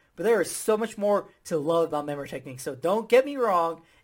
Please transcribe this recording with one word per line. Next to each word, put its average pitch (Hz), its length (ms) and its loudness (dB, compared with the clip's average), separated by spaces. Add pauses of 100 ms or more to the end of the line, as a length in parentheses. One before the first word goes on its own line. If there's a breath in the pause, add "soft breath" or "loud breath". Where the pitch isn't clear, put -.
(160 soft breath)
but 165 80 -6
there 220 160 4
is 160 100 -2
so - 260 0
much 220 220 -4
more 202 300 2 (160 loud breath)
to 170 120 -4
love 160 320 2
about 147 160 -2
memory 143 240 -8
techniques. 131 360 -12
So 143 100 -6
don't 202 340 -2
get 262 160 6
me 285 120 -8
wrong 175 460 0 (220 soft breath)